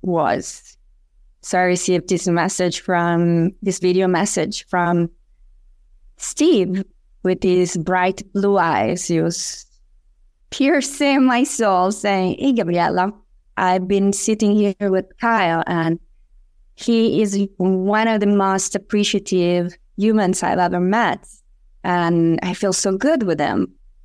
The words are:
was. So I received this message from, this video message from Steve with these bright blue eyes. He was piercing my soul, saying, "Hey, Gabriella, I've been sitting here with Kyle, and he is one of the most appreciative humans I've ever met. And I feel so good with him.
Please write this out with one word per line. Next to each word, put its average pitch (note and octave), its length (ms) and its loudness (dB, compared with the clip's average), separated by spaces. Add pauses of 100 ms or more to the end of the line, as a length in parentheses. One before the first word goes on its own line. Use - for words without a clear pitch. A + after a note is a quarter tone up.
was. - 760 -4 (640)
So - 180 -4
I F3+ 40 2
received F3+ 460 0
this F3+ 180 -2
message F3 540 0
from, E3+ 680 0 (100)
this G3 180 -4
video F#3 280 2
message F3+ 600 -2
from F3 420 0 (1080)
Steve G3 680 0 (400)
with F#3 180 0
these F3+ 360 2
bright F3+ 440 -2 (120)
blue G3+ 240 2
eyes. D#3+ 500 0
He E3+ 140 0
was - 440 -6 (840)
piercing C#4 760 2
my B3 180 2
soul, F#3+ 480 0
saying, G3 480 -2
"Hey, C4+ 140 0
Gabriella, F3+ 580 0 (460)
I've F#3 300 0
been G3 260 2
sitting G#3+ 420 0
here G3+ 360 0
with F#3+ 140 0 (140)
Kyle, G3+ 480 0
and E3 320 0 (760)
he A3+ 460 2
is G3+ 160 -2 (200)
one F#3+ 500 0
of A3 120 0
the G3+ 80 0
most G3 480 0
appreciative F#3 1000 -2 (220)
humans G#3 460 2
I've F3+ 160 0
ever F3+ 200 0
met. F#3+ 480 -2 (560)
And E3+ 580 2
I F#3 120 -6
feel F#3+ 200 -2
so F#3+ 240 -2
good C#4 260 0
with E3 160 -2
him. - 340 -2 (320)